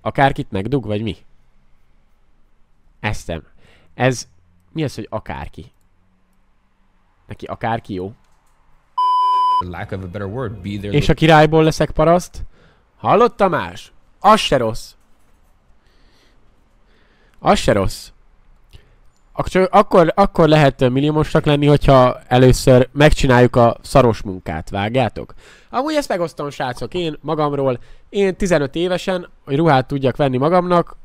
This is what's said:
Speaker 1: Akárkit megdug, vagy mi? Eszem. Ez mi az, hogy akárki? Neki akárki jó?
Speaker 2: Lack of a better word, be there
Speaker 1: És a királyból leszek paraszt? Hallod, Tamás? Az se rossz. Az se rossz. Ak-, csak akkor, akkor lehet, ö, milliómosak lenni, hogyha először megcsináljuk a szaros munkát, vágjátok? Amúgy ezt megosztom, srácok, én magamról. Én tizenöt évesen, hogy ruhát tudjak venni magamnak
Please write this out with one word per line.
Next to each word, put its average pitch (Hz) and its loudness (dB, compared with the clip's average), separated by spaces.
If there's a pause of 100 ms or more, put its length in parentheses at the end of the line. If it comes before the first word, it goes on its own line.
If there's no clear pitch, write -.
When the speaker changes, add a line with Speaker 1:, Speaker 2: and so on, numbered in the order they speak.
Speaker 1:
Akárkit 139 -2
megdug, 110 -6
vagy 104 -6
mi? 107 -8 (1800)
Eszem. 92 -8 (520)
Ez 127 -2 (440)
mi 160 -6
az, 120 -8
hogy 113 -14
akárki? - -12 (1500)
Neki - -18
akárki 113 -8
jó? 92 -10 (1500)
Speaker 2:
Lack 90 -10
of 95 -10
a 92 -12
better 98 -10
word, 113 -10
be 101 -10
there 101 -8
Speaker 1:
És 143 0
a 156 4
királyból 156 4
leszek 156 -2
paraszt? 170 0 (520)
Hallod, 185 0
Tamás? 131 -4 (280)
Az 208 4
se - -2
rossz. 113 -4 (2500)
Az 190 2
se - 0
rossz. 101 -4 (1200)
Ak-, - -6
csak 185 0
akkor, 190 4
akkor 185 2
lehet, 151 4
ö, 127 2
milliómosak 147 0
lenni, 147 0
hogyha 135 4
először 127 4
megcsináljuk 131 4
a 117 2
szaros 120 2
munkát, 92 -10
vágjátok? 104 -4 (360)
Amúgy 294 -4
ezt 285 -4
megosztom, 160 -6
srácok, 127 -8
én 165 -6
magamról. 143 -2 (300)
Én 196 -2
tizenöt 160 -2
évesen, 180 -4 (160)
hogy 139 -4
ruhát 143 2
tudjak 135 -4
venni 135 -2
magamnak 175 0